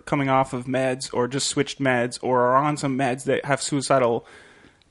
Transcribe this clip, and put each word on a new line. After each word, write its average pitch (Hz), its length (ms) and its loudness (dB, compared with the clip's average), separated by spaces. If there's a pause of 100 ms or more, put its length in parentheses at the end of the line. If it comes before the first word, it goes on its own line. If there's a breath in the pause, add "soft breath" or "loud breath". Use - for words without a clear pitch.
coming 143 240 0
off 135 240 2
of 123 140 -6
meds 131 460 -2
or 123 140 0
just 131 220 -4
switched - 320 -2
meds 123 420 0
or 123 200 2
are 123 140 4
on 147 200 2
some 135 220 -4
meds 135 260 -2
that 135 200 0
have 135 180 0
suicidal, 127 640 0 (640 loud breath)